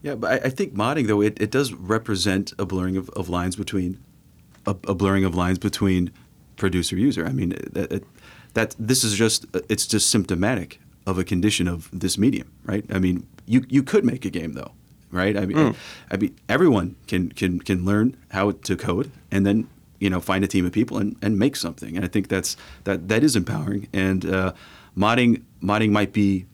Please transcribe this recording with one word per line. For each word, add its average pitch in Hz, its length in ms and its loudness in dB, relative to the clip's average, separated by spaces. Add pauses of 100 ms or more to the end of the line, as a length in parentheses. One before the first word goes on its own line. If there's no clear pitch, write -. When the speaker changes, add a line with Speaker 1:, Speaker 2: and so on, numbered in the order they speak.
Speaker 1:
Yeah, 143 120 -6
but 113 180 -2 (120)
I, - 20 0
I 131 40 0
think 156 240 -4
modding, 113 320 0
though, 104 140 4
it, 107 200 2
it 107 100 0
does 127 240 0
represent 98 840 -2
a 98 60 -2
blurring 92 320 -2
of, 95 140 -6
of 87 180 -6
lines 90 280 -2
between, 95 420 -4 (680)
a, 101 40 0 (160)
a 101 80 0
blurring 95 300 2
of 87 100 0
lines 90 240 0
between 92 520 2 (460)
producer 90 400 0
user. 104 300 0
I - 60 -4
mean, 107 180 -2 (220)
that, - 200 -4
it, - 120 -6 (500)
that, 113 260 0
this 123 240 2
is 104 100 0
just, 110 320 2 (220)
it's - 180 0
just - 240 2
symptomatic 95 720 0 (260)
of 95 120 0
a 92 60 0
condition 92 440 0
of 85 240 -6
this 92 260 -4
medium, 113 320 0 (140)
right? 101 260 -4
I 95 80 -2
mean, 90 280 0 (200)
you, 127 220 4
you 135 140 2
could 202 220 2
make 123 200 -2
a 95 60 -4
game, 80 240 -6
though, - 180 -12 (380)
right? 95 260 0
I 98 100 -2
mean, 110 120 -2
Speaker 2:
Mm. 151 180 2 (360)
Speaker 1:
I - 40 -4
mean, - 180 -2 (140)
everyone 120 460 4 (120)
can, 90 240 -2
can, 87 300 -2
can 90 240 -2
learn 107 320 2 (140)
how 98 220 0
to 92 240 -4
code 90 340 -2 (220)
and 98 140 2
then, 107 220 2 (320)
you 101 100 2
know, 90 100 0
find 95 240 0
a - 20 0
team 92 200 2
of 90 60 0
people 107 260 0
and, 104 240 -2
and 104 160 0
make 139 180 2
something. - 400 -8
And 98 80 -2
I 87 40 -4
think 101 200 0
that's, - 280 -2 (280)
that, 92 240 -2
that 113 160 4
is 156 120 4
empowering. 101 560 -2
And, 95 340 0
uh, 92 260 0 (440)
modding, 117 460 4 (200)
modding 104 280 2
might 104 220 2
be 98 420 2